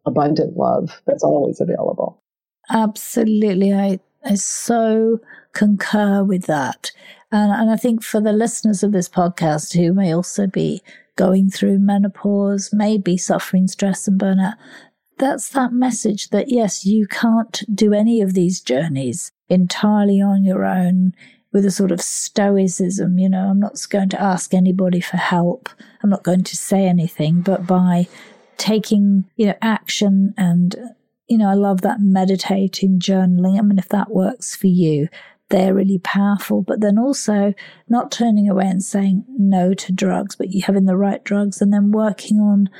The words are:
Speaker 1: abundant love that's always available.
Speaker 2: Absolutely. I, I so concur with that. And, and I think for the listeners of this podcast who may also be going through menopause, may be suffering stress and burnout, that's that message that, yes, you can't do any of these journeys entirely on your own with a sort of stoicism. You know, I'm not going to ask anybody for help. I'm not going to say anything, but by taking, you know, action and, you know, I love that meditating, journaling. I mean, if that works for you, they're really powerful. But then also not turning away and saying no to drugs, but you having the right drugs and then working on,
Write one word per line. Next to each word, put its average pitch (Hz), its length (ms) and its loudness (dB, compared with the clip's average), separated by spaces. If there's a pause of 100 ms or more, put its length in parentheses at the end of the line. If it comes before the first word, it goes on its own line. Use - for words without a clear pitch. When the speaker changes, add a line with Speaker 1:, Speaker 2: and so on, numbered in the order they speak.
Speaker 1:
abundant 147 520 -2
love - 500 -2
that's - 160 -2
always 147 380 0
available. - 640 -4 (460)
Speaker 2:
Absolutely. 214 1040 0
I, 196 280 -2 (240)
I 214 100 0
so 226 880 0 (320)
concur 202 720 0
with 190 220 -2
that. 139 440 -4 (400)
And, 208 220 2
and 220 180 0
I 220 60 2
think 226 260 -2
for - 180 -2
the 214 120 2
listeners 214 500 0
of 202 100 2
this 180 160 0
podcast 170 680 -2
who 170 180 2
may 190 200 2
also 180 340 -2
be 160 360 -4 (340)
going 190 340 2
through 196 280 0
menopause, 202 920 0
may 214 260 0
be 185 180 0
suffering 185 520 0
stress 196 400 -4
and 196 120 2
burnout, 190 340 0 (640)
that's 277 320 -4
that 247 220 -2
message 240 580 -2
that, 208 180 -2
yes, 226 360 -2
you 208 220 2
can't 226 560 -2 (100)
do 208 200 2
any 220 280 2
of 190 140 0
these 180 260 0
journeys 135 680 -4 (180)
entirely 202 720 2
on 196 240 2
your 196 200 0
own 185 480 0 (400)
with 202 140 2
a 196 40 0
sort 185 200 0
of 175 100 -2
stoicism. 190 1160 -2
You 190 100 2
know, 190 220 0
I'm 196 80 2
not 202 180 -2 (140)
going 196 200 0
to - 100 -4
ask 190 340 -2
anybody 180 460 2
for - 160 -6
help. 175 520 -2 (340)
I'm 208 60 2
not 196 140 0
going 185 220 2
to - 120 -10
say 196 300 0
anything, 170 540 0
but 180 260 -2
by 180 400 2 (500)
taking, 202 680 0 (100)
you 220 120 0
know, 196 140 -2
action 196 760 0
and, 175 400 2 (520)
you 233 80 2
know, 208 120 4
I 196 60 2
love 196 260 2
that - 200 0
meditating, 190 1000 2
journaling. 185 580 2
I 226 40 0
mean, 202 160 4
if 185 100 -4
that 202 240 -2
works - 420 -2
for - 140 0
you, 160 400 2 (400)
they're 190 260 2
really 196 240 0
powerful. 202 640 0
But - 180 -4
then 208 160 2
also 214 560 0 (360)
not 240 240 -2
turning 208 360 2
away 190 180 0
and 190 180 -2
saying 196 440 0
no 196 460 2
to 185 180 -6
drugs, 185 440 -2
but 190 160 -6
you 190 100 -2
having 196 220 2
the 190 120 2
right 196 280 -2
drugs 202 360 -4
and 202 120 2
then 202 180 2
working 214 480 0
on, 202 420 2